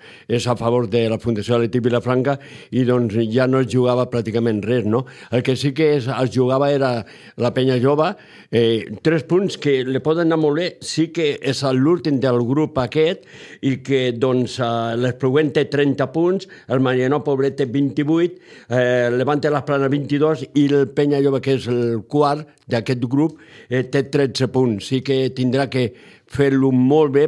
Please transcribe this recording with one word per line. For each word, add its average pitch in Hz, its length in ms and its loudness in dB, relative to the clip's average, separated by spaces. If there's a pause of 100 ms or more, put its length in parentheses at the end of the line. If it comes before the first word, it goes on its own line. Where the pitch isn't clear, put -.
(280)
és 113 180 -2
a 123 100 2
favor 117 300 0
de 117 240 0
la 110 80 0
Fundació 113 400 -2
Atlètic 117 240 0
Vilafranca 123 540 0 (320)
i, 123 180 0
doncs, 120 300 2 (180)
ja 127 160 2
no 131 140 2
es 117 100 -4
jugava 123 320 2
pràcticament 113 560 -2
res, 110 240 -2
no? 110 160 0 (300)
El 123 100 2
que 131 160 0
sí 135 160 -2
que 147 220 2
es, 123 100 -2
es 127 240 -2
jugava 131 400 0
era 135 220 0 (460)
la 120 200 0
Penya 131 240 2
Jove, 143 300 2 (400)
eh, 113 340 2 (160)
tres 127 240 0
punts 185 320 0
que 139 240 0
le 131 240 -4
poden 160 240 2
anar 165 80 2
molt 151 240 2
bé, 180 80 -4 (160)
sí 160 240 -2
que 151 320 -2
és 139 320 -2
l'últim 143 480 2
del 123 240 2
grup 139 320 -2
aquest 156 480 -2 (400)
i 131 160 0
que, 131 320 0
doncs, 127 480 -2
eh, 117 400 -2
l'Espluguent 131 560 0
té 143 80 2
trenta 139 480 0
punts, 180 320 0 (220)
el 131 180 0
Marianó 127 400 0
Poblet 135 320 0
té 143 80 -2
vint-i-vuit, 143 720 0 (300)
eh, 123 420 2
Levante 131 400 0
Las 143 140 0
Planes 139 260 0
vint-i-dos 143 540 0
i 143 240 0
el 139 240 2
Penya 143 320 0
Jove, 135 160 2
que 135 160 0
és 120 160 -4
el 117 300 -2 (100)
quart 147 380 0 (180)
d'aquest 123 400 -2
grup, 151 300 0 (320)
eh, 127 180 -2
té 139 140 0 (100)
tretze 131 400 0
punts. 123 380 0
Sí 131 120 -2
que 131 300 -2
tindrà 127 400 -2
que 127 140 0 (420)
fer-lo 135 480 2
molt 135 400 4
bé 143 120 4